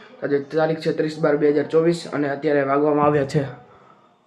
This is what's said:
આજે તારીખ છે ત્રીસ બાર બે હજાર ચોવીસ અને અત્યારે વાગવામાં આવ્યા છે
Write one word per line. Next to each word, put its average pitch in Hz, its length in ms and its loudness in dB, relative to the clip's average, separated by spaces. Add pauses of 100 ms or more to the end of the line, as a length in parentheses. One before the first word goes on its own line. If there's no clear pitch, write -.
(220)
આજે 143 160 0
તારીખ 156 400 -2
છે 160 140 -2
ત્રીસ 156 280 -4
બાર 151 160 2
બે 147 120 2
હજાર 147 180 2
ચોવીસ 165 460 0
અને 143 160 -2
અત્યારે 143 340 0
વાગવામાં 147 440 2
આવ્યા 147 180 2
છે 135 200 -2 (840)